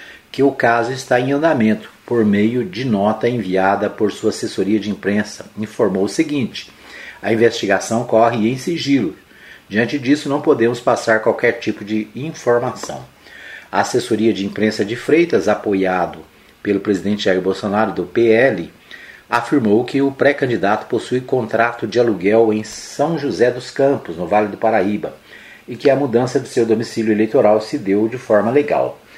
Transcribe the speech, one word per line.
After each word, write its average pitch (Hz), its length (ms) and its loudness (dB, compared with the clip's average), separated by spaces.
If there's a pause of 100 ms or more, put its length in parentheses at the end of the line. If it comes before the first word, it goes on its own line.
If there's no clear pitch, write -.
(300)
que 131 120 -2
o 139 100 4
caso 117 400 2
está 131 280 0
em 131 120 -2
andamento, 139 580 2 (160)
por 117 180 2
meio 107 400 2
de 135 200 -8
nota 107 440 0
enviada 98 640 0
por 104 200 -2
sua 107 200 -2
assessoria 101 500 -2
de 98 80 -6
imprensa, 101 560 -4 (140)
informou 101 460 0
o 104 40 0
seguinte: 147 600 -4 (500)
"A 104 120 -2
investigação 117 720 2
corre 113 460 2
em 131 60 -2
sigilo. 135 580 -2 (540)
Diante 120 300 -2
disso, 135 300 0
não 139 120 -2
podemos 120 400 2
passar 113 400 2
qualquer 117 380 2
tipo 104 260 -6
de 107 300 -4
informação." 123 920 -4 (640)
A 92 100 0
assessoria 110 520 0
de 95 140 -4
imprensa 104 380 -2
de 110 120 -4
Freitas, 139 520 2
apoiado 92 720 0 (420)
pelo 98 180 0
presidente 101 440 -2
Jair 92 180 2
Bolsonaro, 98 500 0
do 87 120 -4
P 117 260 2
L, 110 420 2 (560)
afirmou 117 560 2
que 135 180 -2
o 139 100 2
pré-candidato 120 760 0
possui 123 360 -2
contrato 117 640 -2
de 107 120 -2
aluguel 107 540 4
em 107 100 -2
São - 560 -4
José 123 320 0
dos 123 200 -6
Campos, 135 480 0
no 87 80 -4
Vale 104 220 2
do 98 100 -10
Paraíba, 104 580 0 (500)
e 127 80 -10
que 127 140 0
a 135 80 6
mudança 127 420 0
de 127 100 -6
seu 117 180 0
domicílio 110 460 0
eleitoral 110 500 4
se 143 160 -6
deu 104 300 0
de 123 100 -8
forma 107 320 2
legal. 73 480 0 (200)